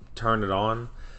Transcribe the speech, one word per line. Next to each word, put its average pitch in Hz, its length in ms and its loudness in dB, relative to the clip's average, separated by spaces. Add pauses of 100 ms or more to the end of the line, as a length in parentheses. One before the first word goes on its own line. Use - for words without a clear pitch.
(140)
turn 113 300 2
it 98 80 0
on 110 380 2 (300)